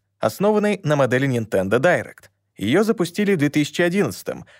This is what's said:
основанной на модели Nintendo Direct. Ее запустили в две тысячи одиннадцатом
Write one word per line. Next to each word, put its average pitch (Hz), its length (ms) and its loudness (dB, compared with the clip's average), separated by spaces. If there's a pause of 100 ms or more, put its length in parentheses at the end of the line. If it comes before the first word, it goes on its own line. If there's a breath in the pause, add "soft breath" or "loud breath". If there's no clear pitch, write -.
(180)
основанной 208 680 0
на 151 120 0
модели 131 320 2
Nintendo 107 500 0
Direct. 143 520 -2 (260)
Ее 156 260 0
запустили 202 520 0
в 180 40 0
две 143 100 2
тысячи 147 340 -2
одиннадцатом 170 600 -2 (160 soft breath)